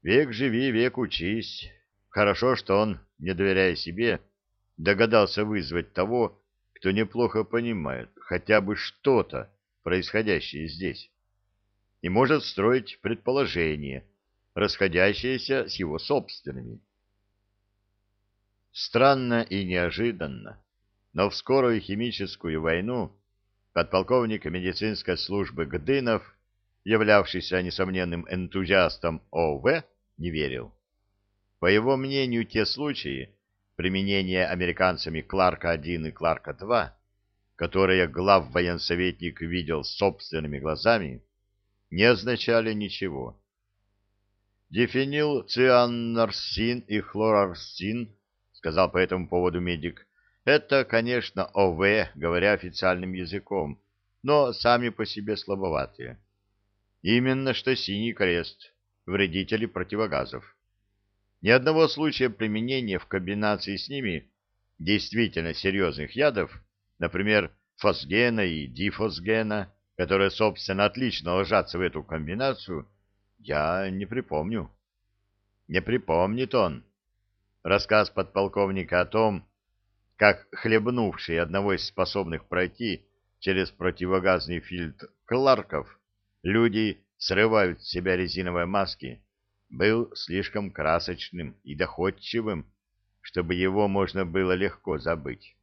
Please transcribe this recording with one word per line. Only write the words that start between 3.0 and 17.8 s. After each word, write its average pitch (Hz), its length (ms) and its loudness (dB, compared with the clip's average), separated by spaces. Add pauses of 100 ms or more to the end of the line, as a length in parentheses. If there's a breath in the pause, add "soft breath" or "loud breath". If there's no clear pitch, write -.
не 85 140 -4
доверяя 95 420 2
себе, 92 460 -2 (560)
догадался 104 720 4
вызвать 87 480 -4
того, 110 440 0 (360)
кто - 160 -2
неплохо 110 520 0
понимает 90 760 -4
хотя 104 440 2
бы 101 160 -2
что-то, - 760 0 (320)
происходящее 87 840 -2
здесь, 87 420 -8 (920)
и 87 80 -2
может 131 340 2
строить - 560 0
предположения, 82 1040 -2 (500)
расходящиеся 101 1120 0
с - 80 -12
его 80 220 -4
собственными. 64 840 -6 (1900)